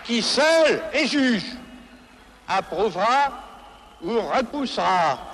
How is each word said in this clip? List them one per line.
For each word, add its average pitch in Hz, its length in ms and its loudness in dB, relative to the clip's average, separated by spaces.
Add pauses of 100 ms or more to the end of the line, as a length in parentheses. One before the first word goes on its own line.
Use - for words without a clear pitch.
qui 233 200 0
seule 311 580 4 (120)
est 294 120 0
juge, 254 400 0 (1000)
approuvera 196 840 0 (720)
ou - 60 -6 (260)
repoussera 185 840 0 (140)